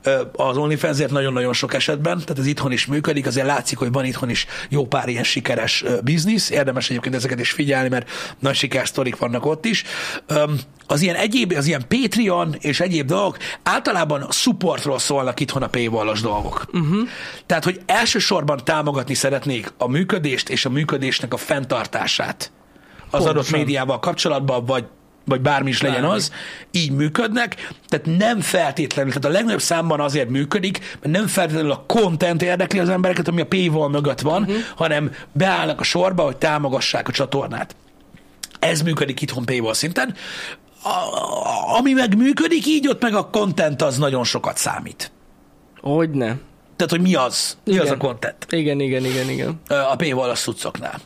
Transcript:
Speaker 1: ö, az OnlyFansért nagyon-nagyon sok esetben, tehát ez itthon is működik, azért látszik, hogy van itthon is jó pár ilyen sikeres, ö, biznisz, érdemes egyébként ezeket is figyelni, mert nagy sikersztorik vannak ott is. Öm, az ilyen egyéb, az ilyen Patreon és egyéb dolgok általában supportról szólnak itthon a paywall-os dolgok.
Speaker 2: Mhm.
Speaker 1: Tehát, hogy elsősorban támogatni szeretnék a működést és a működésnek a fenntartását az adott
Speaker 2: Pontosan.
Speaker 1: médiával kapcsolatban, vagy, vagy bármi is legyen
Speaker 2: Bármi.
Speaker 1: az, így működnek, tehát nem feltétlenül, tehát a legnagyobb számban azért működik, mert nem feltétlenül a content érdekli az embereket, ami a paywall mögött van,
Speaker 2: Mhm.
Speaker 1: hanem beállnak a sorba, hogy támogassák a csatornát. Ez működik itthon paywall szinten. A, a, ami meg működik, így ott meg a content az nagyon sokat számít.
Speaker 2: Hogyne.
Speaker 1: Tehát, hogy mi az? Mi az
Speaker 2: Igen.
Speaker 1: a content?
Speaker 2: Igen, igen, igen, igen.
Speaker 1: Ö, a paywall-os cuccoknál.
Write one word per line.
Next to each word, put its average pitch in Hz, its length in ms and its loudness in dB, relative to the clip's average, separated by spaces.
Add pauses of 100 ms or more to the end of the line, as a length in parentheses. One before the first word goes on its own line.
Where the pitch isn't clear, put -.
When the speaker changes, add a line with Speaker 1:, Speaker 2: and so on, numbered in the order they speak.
Speaker 1:
ö, 135 180 2 (140)
az 131 220 0
OnlyFansért 147 540 0
nagyon-nagyon 131 420 0
sok 127 200 -2
esetben, 147 460 0
tehát 143 200 -6
ez 135 60 0
itthon 135 260 0
is 120 140 0
működik, 143 400 0
azért 131 220 0
látszik, 139 300 -2
hogy 123 140 0
van 131 140 0
itthon 123 240 -4
is - 160 -2 (240)
jó 143 180 2
pár 123 220 0
ilyen 120 140 -2
sikeres, 117 600 0
ö, 120 180 0
biznisz, 165 480 2
érdemes 131 400 0
egyébként 127 260 -2
ezeket 123 240 -2
is 120 120 0
figyelni, 135 380 2
mert 123 200 -2 (300)
nagy 135 160 0
sikersztorik 127 640 0
vannak 120 280 -2
ott 156 200 -2
is. 220 180 0 (440)
Öm, 151 320 2 (280)
az 147 140 2
ilyen 180 140 2
egyéb, 208 420 0
az 139 80 0
ilyen 143 220 0
Patreon 190 720 0
és 147 200 -2
egyéb 165 280 0
dolgok 185 300 0 (260)
általában 175 680 0
supportról 143 680 0
szólnak 135 400 0
itthon 135 240 -2
a 110 40 -2
paywall-os 110 540 0
dolgok. 104 500 -2
Speaker 2:
Mhm. 175 280 2 (460)
Speaker 1:
Tehát, 165 180 0
hogy 185 220 -2
elsősorban 180 800 2
támogatni 143 500 0
szeretnék 131 640 -2
a 123 100 0
működést 151 640 0
és - 160 0
a 135 40 0
működésnek 131 640 -2
a 120 40 -4
fenntartását - 1120 -4 (580)
az 147 120 0
adott 165 120 4
Speaker 2:
Pontosan. 151 260 0
Speaker 1:
médiával 135 400 0
kapcsolatban, 139 680 0
vagy, 127 200 0 (400)
vagy 131 160 2
bármi 139 280 2
is 117 120 0
legyen 135 200 2
Speaker 2:
Bármi. 175 140 2
Speaker 1:
az, 202 160 -2 (400)
így 165 200 0
működnek, 214 800 0 (180)
tehát 160 300 0
nem 220 220 4
feltétlenül, 147 760 0
tehát 143 160 0
a - 80 2
legnagyobb 220 240 2
számban 165 380 2
azért 139 300 0
működik, 180 500 0 (220)
mert 151 140 0
nem 208 120 2
feltétlenül 156 440 0
a - 160 -2
content 170 540 4
érdekli 180 380 0
az 175 100 2
embereket, 180 380 2
ami 170 140 0
a 151 40 0
paywall 156 440 2
mögött 143 320 0
van, 160 200 2
Speaker 2:
Mhm. 196 100 -2 (240)
Speaker 1:
hanem 151 360 0 (200)
beállnak 160 480 0
a - 40 -4
sorba, 180 400 2
hogy 139 140 -2
támogassák 143 720 0
a 120 40 -4
csatornát. 127 640 -4 (840)
Ez 160 220 2
működik 147 400 0
itthon 123 240 -4
paywall 117 280 0
szinten. 196 420 -2 (680)
A, - 60 -4
a, - 880 -2
ami 269 160 4
meg 240 240 4
működik, 285 500 4
így 294 200 2
ott 254 140 2
meg 226 140 2
a 190 140 0
content 165 520 2
az 135 160 2
nagyon 135 260 2
sokat - 340 -2
számít. - 540 -6 (680)
Speaker 2:
Hogyne. 147 440 2 (500)
Speaker 1:
Tehát, 165 160 0
hogy 170 100 2
mi 180 140 4
az? - 500 0
Mi 190 120 4
az 165 80 4
Speaker 2:
Igen. 139 80 4
Speaker 1:
a 135 40 0
content? 127 520 -4
Speaker 2:
Igen, 147 300 0
igen, 131 260 0
igen, 131 240 -2
igen. 135 380 -4
Speaker 1:
Ö, 147 80 0
a 135 200 2
paywall-os 127 440 0
cuccoknál. - 680 -6